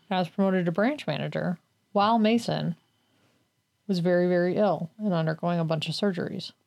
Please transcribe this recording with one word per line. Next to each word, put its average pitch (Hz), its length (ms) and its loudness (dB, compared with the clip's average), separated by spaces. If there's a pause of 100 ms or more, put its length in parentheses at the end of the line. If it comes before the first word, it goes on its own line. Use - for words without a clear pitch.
(100)
I 185 80 0
was 175 100 0
promoted 190 360 0
to 170 80 0
branch 254 340 -2
manager 151 520 -4 (340)
while 202 260 4
Mason 175 560 0 (1120)
was 190 120 0
very, 175 300 4
very 180 280 2
ill 180 420 0
and 214 140 -2
undergoing 165 480 0
a 165 40 0
bunch 160 240 -2
of 160 60 -4
surgeries. - 580 -4 (140)